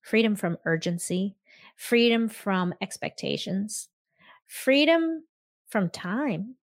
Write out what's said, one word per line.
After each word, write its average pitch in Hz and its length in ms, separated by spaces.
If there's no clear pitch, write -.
Freedom 220 340
from 170 300
urgency, 175 720
freedom 233 500
from 185 540
expectations, - 1040
freedom 320 760
from 190 200
time 220 720